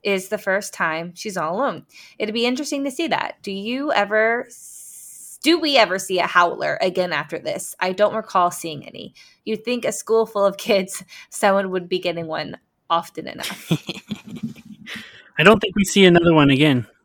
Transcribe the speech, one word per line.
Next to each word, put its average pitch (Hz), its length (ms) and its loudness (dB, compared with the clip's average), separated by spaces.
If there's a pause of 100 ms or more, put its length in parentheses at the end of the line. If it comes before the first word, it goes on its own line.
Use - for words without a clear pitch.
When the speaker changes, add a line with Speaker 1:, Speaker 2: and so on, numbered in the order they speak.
Speaker 1:
is 190 240 -2
the 214 100 -4
first 202 340 -4
time 170 440 -4
she's 202 200 -10
all 165 200 -4
alone. 208 280 -4 (360)
It'd 214 120 -4
be 233 140 0
interesting 277 380 -4
to 277 60 -4
see 311 180 -4
that. - 340 -4
Do 202 80 -10
you 240 420 -6
ever 220 540 0
s-, - 960 -20
do 330 160 4
we 294 180 0
ever 190 220 4
see 185 220 -2
a 175 60 0
Howler 170 540 0
again 180 320 -2
after 151 280 -6
this? 165 400 -8
I 185 120 -2
don't 202 220 2
recall 180 380 0
seeing 156 340 -12
any. - 280 -18 (300)
You'd 220 200 -6
think 240 200 -4
a - 60 0
school 226 340 0
full 208 220 -2
of 196 100 0
kids, 190 460 -2 (140)
<laughs> - 140 -20
someone 196 420 0
would 180 160 -4
be 185 100 -2
getting 170 300 -4
one 156 300 -8 (300)
often - 380 -4
enough. - 460 -8
Speaker 2:
<laughs> - 1700 -12
I 151 40 2
don't 202 160 8
think 196 160 -4
we 196 100 2
see 196 200 4
another 170 280 8
one 147 180 8
again. 135 360 4 (180)